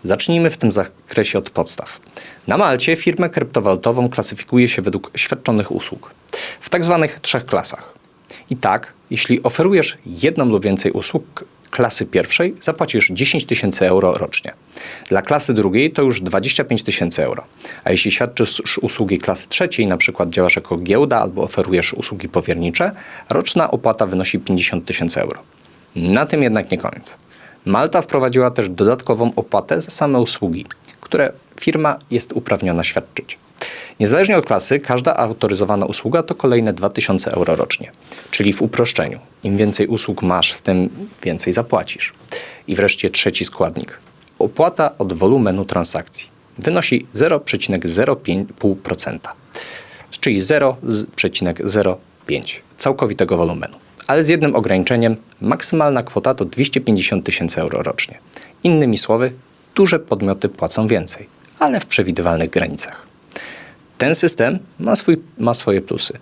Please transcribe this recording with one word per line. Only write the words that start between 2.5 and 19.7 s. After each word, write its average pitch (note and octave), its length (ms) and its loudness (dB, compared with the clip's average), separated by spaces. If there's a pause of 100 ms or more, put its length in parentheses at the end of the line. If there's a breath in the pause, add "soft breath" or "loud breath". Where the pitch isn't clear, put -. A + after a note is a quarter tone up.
Malcie D#3+ 400 2
firmę E3+ 340 0
kryptowalutową A#2+ 800 0
klasyfikuje A#2+ 600 0
się - 140 -2
według F#2 340 -4
świadczonych A2+ 560 -2
usług - 380 -8 (500 loud breath)
w - 80 -12
tak F3 160 0
zwanych E3 360 0
trzech - 260 -2
klasach. - 480 -4 (560 loud breath)
I B2 60 -4
tak, G2 360 -2 (180)
jeśli - 320 0
oferujesz D#3+ 640 2
jedną B2+ 380 0
lub G#2 200 2
więcej F#2+ 280 0
usług - 520 -6 (260)
klasy A#2 360 0
pierwszej, - 540 0
zapłacisz D3+ 500 0
dziesięć F#2 340 0
tysięcy F#2+ 440 0
euro F#2 240 4
rocznie. - 400 -4 (560 loud breath)
Dla G2 140 2
klasy C#3+ 320 2
drugiej G#2+ 360 2
to D#3 120 0
już A#2 180 2
dwadzieścia G2 440 0
pięć A2+ 180 -2
tysięcy - 420 0
euro. - 200 -4 (400 loud breath)
A - 60 0
jeśli F2+ 200 2
świadczysz - 720 0
usługi G2+ 360 0
klasy - 300 -2
trzeciej, - 380 0